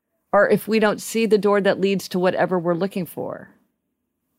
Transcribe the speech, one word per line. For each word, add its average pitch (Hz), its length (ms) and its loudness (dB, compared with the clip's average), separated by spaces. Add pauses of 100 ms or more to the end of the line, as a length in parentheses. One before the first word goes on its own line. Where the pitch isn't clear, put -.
(320)
or 202 160 4
if 202 180 0
we 220 120 0
don't 208 240 0
see 226 240 -2
the 208 120 4
door 202 220 2
that 185 200 0
leads 196 280 -2
to 190 100 -4
whatever 180 400 0
we're 170 160 -2
looking 190 300 -4
for, - 460 -12 (880)